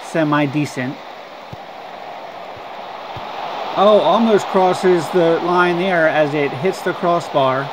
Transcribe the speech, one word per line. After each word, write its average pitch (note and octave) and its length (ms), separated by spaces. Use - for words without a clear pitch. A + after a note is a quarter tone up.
semi-decent. D3 920
Oh, G3+ 260
almost G#3 440
crosses F3+ 640
the E3 320
line F3 360
there F3 300
as D3 260
it D3 180
hits F3+ 300
the F3+ 120
crossbar. C#3 800